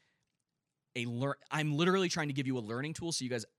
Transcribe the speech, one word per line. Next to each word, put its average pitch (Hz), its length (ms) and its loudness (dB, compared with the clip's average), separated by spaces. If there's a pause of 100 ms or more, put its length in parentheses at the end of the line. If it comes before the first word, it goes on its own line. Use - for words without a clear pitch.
(960)
a 120 100 -4
lear-, 123 320 -2 (120)
I'm 151 280 2
literally 180 320 4
trying 156 180 0
to 139 60 -2
give 135 120 0
you 131 120 0
a - 20 0
learning 123 320 -4
tool 165 200 -4
so 131 120 -4
you 120 60 -4
guys 117 160 -2 (120)